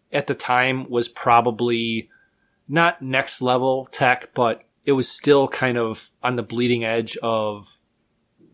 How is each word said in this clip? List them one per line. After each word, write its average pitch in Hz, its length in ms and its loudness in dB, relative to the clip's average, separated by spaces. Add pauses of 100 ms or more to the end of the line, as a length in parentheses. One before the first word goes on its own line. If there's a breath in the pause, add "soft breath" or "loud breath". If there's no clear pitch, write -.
(120)
at 143 160 -2
the 139 80 -2
time, 127 520 0
was 120 200 -2
probably 117 1000 0 (600)
not 170 340 0
next 131 400 -2
level 127 480 0
tech, 127 440 0
but - 280 0 (220)
it 143 80 2
was 131 180 0
still 139 380 4
kind 123 300 -2
of 113 320 -6 (120)
on 123 140 -2
the 117 80 -4
bleeding 117 400 0
edge 113 400 -2
of 107 540 -4 (760)